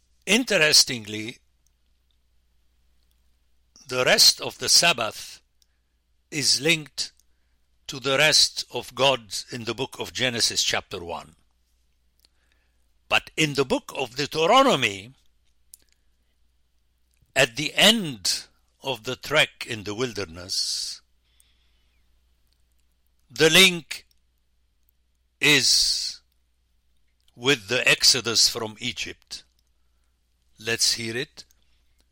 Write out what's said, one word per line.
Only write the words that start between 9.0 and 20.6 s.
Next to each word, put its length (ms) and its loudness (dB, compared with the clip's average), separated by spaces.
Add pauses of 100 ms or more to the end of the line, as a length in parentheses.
in 140 -10
the 100 -4
book 240 -8
of 140 -10
Genesis 500 -2
chapter 400 -4
one. 320 -12 (1800)
But 260 0
in 180 0
the 100 0
book 320 -4
of 180 -8
Deuteronomy, 1000 2 (2250)
at 220 2
the 180 -6
end 680 0 (380)
of 200 -6
the 140 -8
trek 500 0
in 160 -8
the 140 -8
wilderness, 1040 -6 (2250)